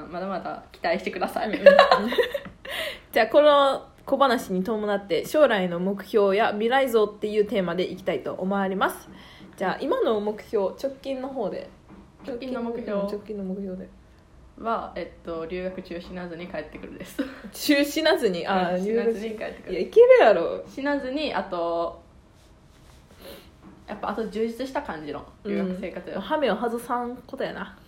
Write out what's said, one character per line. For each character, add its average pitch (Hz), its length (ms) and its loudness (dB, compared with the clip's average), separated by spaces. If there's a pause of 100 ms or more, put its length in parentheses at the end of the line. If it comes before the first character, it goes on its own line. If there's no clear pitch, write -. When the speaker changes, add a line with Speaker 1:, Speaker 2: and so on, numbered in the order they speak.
Speaker 1:
あ、 - 20 -16
Speaker 2:
ま 175 120 -10
だ 185 80 -6
ま 190 120 -6
だ - 320 -10
期 - 100 -20
待 175 160 2
し 208 60 -10
て 202 80 -6
く - 80 -8
だ - 80 -2
さ - 180 -4
い。 220 40 -2
Speaker 1:
う - 20 -4
ん - 40 -4
う - 20 -2
ん - 20 -8
う - 20 -8
ん。 - 80 6
<laughs> - 1400 2
じ 269 80 0
ゃ 226 40 6
あ、 214 40 2
こ 294 140 6
の 285 440 6 (200)
小 - 120 0
話 262 340 2
に 185 120 0
伴 208 320 -2
っ 196 100 -4
て、 165 200 0
将 302 220 6
来 196 220 2
の 175 100 -4
目 196 240 -2
標 202 320 2
や 214 180 2
未 214 160 0
来 269 200 2
像 226 140 4
っ 208 160 0
て 214 80 -4
い 214 120 0
う 202 60 4
テ 208 140 -2
ー 185 40 2
マ 170 120 -2
で 185 80 0
い 180 140 -6
き - 60 -16
た 180 100 -2
い 139 100 -4
と - 100 -6
思 196 320 -2
い 190 100 -2
ま 254 140 2
す。 - 200 -12 (480)
じ - 80 -4
ゃ 175 80 0
あ、 - 60 -8
今 349 220 0
の 233 200 2
目 208 200 -4
標、 196 400 -2
直 269 100 -4 (100)
近 269 200 -6
の 262 60 -6
方 254 220 -6
で。 - 200 -10 (560)
Speaker 2:
直 247 120 -8
近 262 160 -8
の 240 80 -6
目 233 100 -4
標。 226 220 -8
Speaker 1:
う - 20 -2
ん、 196 120 -2
直 208 120 -6
近 214 180 -10
の 196 60 -8
目 185 140 -6
標 196 200 -8
で。 185 100 -14 (720)
Speaker 2:
は、 214 360 -6
え 170 240 -10
っ - 60 -20
と、 165 200 -8
留 180 180 -8
学 185 180 -8
中 175 140 -12
止 180 180 -12
な 180 140 -10
ず 165 100 -12
に 175 100 -12
帰 170 100 -12
っ 156 80 -6
て 151 120 -16
く - 100 -16
る - 100 -16
で - 80 -14
す。 - 120 -18 (340)
Speaker 1:
中 - 260 2
止 285 260 0
な 320 140 4
ず 254 120 2
に？ 175 180 -2
あ 185 220 2
ー、 180 80 0
Speaker 2:
う 180 40 -4
ん、 190 40 -2
Speaker 1:
留 214 100 0
学 233 160 2
Speaker 2:
し - 20 0
な 196 60 -6
ず 220 80 -6
に 220 80 -8
帰 214 80 -10
っ - 100 -8
て - 100 -18
く - 40 -20
る。 190 60 -6
Speaker 1:
い - 20 -4
や、 165 60 0
い - 60 -4
け - 120 6
る 480 80 12 (120)
や 247 140 10
ろ。 165 340 0
Speaker 2:
し - 160 -10
な 285 160 0
ず 254 120 -6
に、 285 220 -2
あ 147 100 -2
と、 170 580 -4 (1900)
や 214 80 -12
っ 202 40 -14
ぱ、 - 120 -4
あ - 20 -4
と 220 140 -4
充 208 200 -2
実 226 180 -6
し - 60 -8
た 285 100 -4
感 160 240 -8
じ 147 60 -8
の 143 140 -10 (180)
留 202 140 -2
学 190 220 -2
生 185 120 -8
活 175 180 -12
よ。 151 60 -8
Speaker 1:
う - 40 -6
ん。 - 20 -6
ハ 302 160 -2
メ 269 140 2
を 185 40 2
外 233 240 -2
さ 247 240 -4
ん 247 140 -8 (100)
こ - 80 -12
と 262 80 -6
や 165 100 -6
な。 185 240 -12 (100)